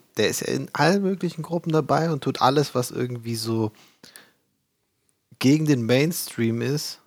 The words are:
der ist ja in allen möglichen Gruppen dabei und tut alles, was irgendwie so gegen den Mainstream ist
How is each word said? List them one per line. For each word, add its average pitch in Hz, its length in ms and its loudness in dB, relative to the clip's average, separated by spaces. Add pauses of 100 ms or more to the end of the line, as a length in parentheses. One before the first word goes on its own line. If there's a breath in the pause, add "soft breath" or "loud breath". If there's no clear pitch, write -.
(160)
der 107 140 2
ist - 120 -4
ja - 120 -6
in 135 200 -4
allen 175 280 2
möglichen 185 420 -4
Gruppen 165 300 -4
dabei 151 380 2
und 147 120 -4
tut - 180 -2
alles, 139 320 2
was 123 180 -2
irgendwie 117 440 -6
so 113 380 -2 (1700 loud breath)
gegen 151 260 4
den 131 200 2
Mainstream 120 760 0
ist 139 460 -6